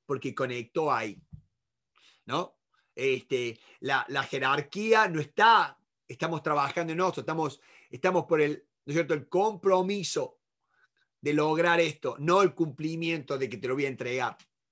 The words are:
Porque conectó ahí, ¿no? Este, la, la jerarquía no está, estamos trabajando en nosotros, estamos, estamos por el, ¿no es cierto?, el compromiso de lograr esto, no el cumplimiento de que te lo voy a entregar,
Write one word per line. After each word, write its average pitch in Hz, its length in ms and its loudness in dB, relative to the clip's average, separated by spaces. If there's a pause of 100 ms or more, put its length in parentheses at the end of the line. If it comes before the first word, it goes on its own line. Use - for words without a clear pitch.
Porque 135 300 -6
conectó 127 580 -4
ahí, 110 260 -4 (1080)
¿no? 156 320 -6 (360)
Este, 123 680 -2 (200)
la, 131 280 -2
la 139 140 -4
jerarquía 151 840 2
no 160 140 -2
está, 202 580 4 (300)
estamos 160 340 -6
trabajando 151 500 -2
en 160 60 -4
nosotros, 175 260 0
estamos, 160 360 -4 (300)
estamos 180 340 0
por 160 160 4
el, 147 120 4 (340)
¿no 139 40 -10
es 147 40 -4
cierto?, 165 180 2
el 143 160 -2
compromiso 185 1120 0 (800)
de 147 140 -2
lograr 160 460 2
esto, 151 380 -2
no 170 220 4
el 190 140 4
cumplimiento 160 840 -4
de 131 140 -4
que 117 80 -12
te 123 100 -6
lo 127 60 0
voy 143 100 -2
a 135 40 -2
entregar, 123 500 -4 (340)